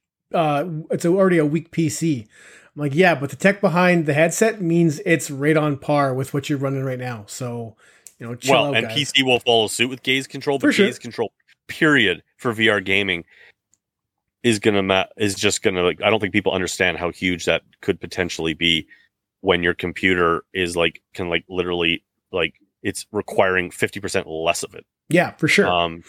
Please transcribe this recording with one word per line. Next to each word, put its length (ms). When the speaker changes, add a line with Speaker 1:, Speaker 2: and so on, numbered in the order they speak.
Speaker 1:
uh, 320
it's 140
already 320
a 80
weak 260
P 160
C." 400
I'm 60
like, 140
"Yeah, 200
but 140
the 60
tech 260
behind 460
the 60
headset 480
means 440
it's 260
right 240
on 220
par 360
with 200
what 160
you're 100
running 240
right 160
now." 280
So, 500
you 60
know, 60
chill 180
Speaker 2:
Well, 140
Speaker 1:
out, 100
Speaker 2:
and 100
Speaker 1:
guys. 80
Speaker 2:
P 80
C 200
will 180
follow 260
suit 220
with 120
gaze 260
control, 300
but 100
Speaker 1:
For 40
sure. 140
Speaker 2:
gaze 120
control, 360
period, 560
for 160
V 160
R 100
gaming 460
is 160
gonna 220
ma-, 260
is 180
just 260
gonna, 220
like, 180
I 80
don't 120
think 100
people 220
understand 440
how 140
huge 340
that 180
could 180
potentially 540
be 340
when 200
your 120
computer 800
is, 240
like, 240
can, 140
like, 220
literally, 520
like, 220
it's 300
requiring 600
fifty 280
percent 260
less 380
of 100
it. 120
Speaker 1:
Yeah, 220
for 180
sure. 180
Speaker 2:
Um, 420